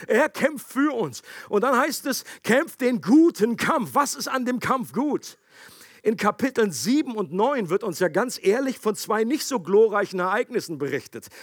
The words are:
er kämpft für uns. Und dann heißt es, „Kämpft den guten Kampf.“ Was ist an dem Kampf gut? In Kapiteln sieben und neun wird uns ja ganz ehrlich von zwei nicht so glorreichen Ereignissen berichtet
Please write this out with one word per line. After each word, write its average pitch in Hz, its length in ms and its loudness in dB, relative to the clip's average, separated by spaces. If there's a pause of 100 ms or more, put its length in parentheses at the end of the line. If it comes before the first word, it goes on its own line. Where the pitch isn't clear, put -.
er 285 220 4
kämpft 285 380 -2
für 277 280 0
uns. 160 260 -6 (260)
Und 208 140 0
dann 233 160 2
heißt 285 300 -2
es, - 160 -4 (180)
„Kämpft 262 400 0
den 247 200 0
guten 240 540 4
Kampf.“ 254 380 0
Was 285 220 0
ist 269 120 -10
an 262 180 -4
dem 247 140 -2
Kampf 214 340 -2
gut? 254 440 -4 (640)
In 220 160 0
Kapiteln 214 540 0
sieben 226 440 0
und 175 180 -6
neun 220 360 0
wird 185 140 0
uns 180 160 -6
ja 180 80 2
ganz 196 340 -2
ehrlich 254 380 0
von 214 160 -2
zwei 220 300 2
nicht 277 200 -2
so 254 140 -2
glorreichen 196 600 4
Ereignissen 185 600 -2
berichtet 127 480 -6 (160)